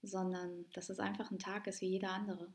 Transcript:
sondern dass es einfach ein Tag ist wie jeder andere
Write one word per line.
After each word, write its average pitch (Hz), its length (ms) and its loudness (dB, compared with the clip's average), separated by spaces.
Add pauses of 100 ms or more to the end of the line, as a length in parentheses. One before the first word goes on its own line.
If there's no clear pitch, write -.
sondern 180 720 0
dass 175 160 -6
es 190 100 -2
einfach 202 320 0
ein 190 80 0
Tag 202 280 0
ist 190 140 -2
wie 185 80 2
jeder 190 220 4
andere 185 440 0